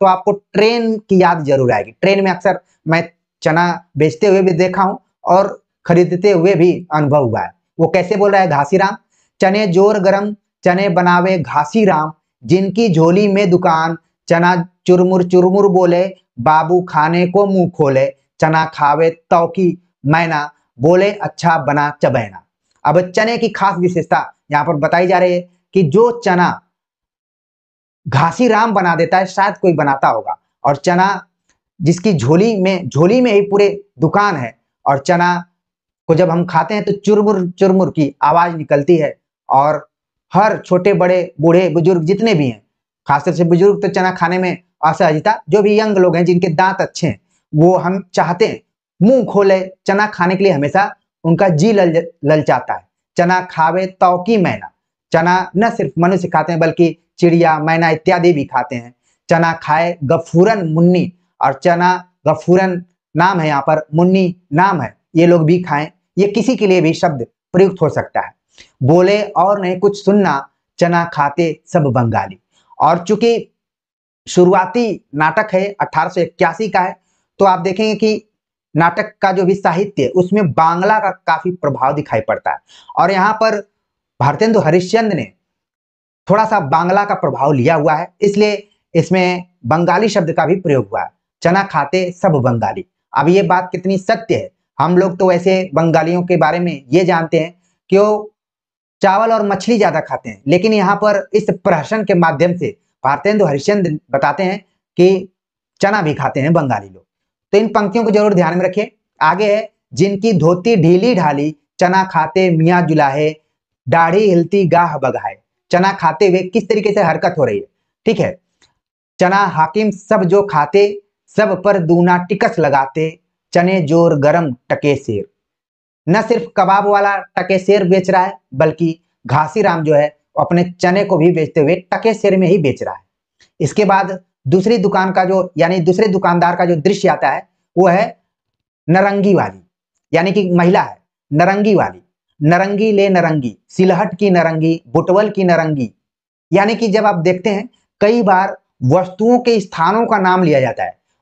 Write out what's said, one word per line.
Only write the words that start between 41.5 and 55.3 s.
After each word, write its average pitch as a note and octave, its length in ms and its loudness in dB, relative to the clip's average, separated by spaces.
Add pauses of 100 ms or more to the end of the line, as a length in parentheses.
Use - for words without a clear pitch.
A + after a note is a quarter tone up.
बुजुर्ग E3 340 0
जितने G3 320 0
भी D3 140 0
हैं, A2 140 -10 (460)
खासतौर C#3+ 260 0
से E3 100 0
बुजुर्ग F#3 380 2
तो G3 60 -2
चना F#3 220 -2
खाने F3+ 280 -2
में F3+ 240 -4 (220)
असहजता, D#3+ 640 0
जो G3+ 120 4
भी G#3 180 2
यंग G#3+ 180 0
लोग F3+ 180 2
हैं F3 80 0
जिनके F3+ 240 2
दांत F#3 320 0
अच्छे - 260 -4
हैं, G#2+ 140 -4 (340)
वो E3+ 220 4
हम F3+ 380 -4
चाहते F3+ 320 0
हैं B2 140 -8 (420)
मुंह A#3+ 220 4
खोले, F#3+ 460 0 (160)
चना G3+ 200 0
खाने F#3 300 -2
के G3 80 0
लिए F#3+ 80 4
हमेशा D#3 420 -2 (300)
उनका E3+ 240 2
जी F3+ 240 2
लल-, E3+ 340 2 (180)
ललचाता C#3+ 500 0
है। - 140 -14 (280)
"चना F3+ 240 0
खावे F3 460 -2
तौकी F#3 500 0
मैना", A#2 340 -2 (420)
चना F3 440 0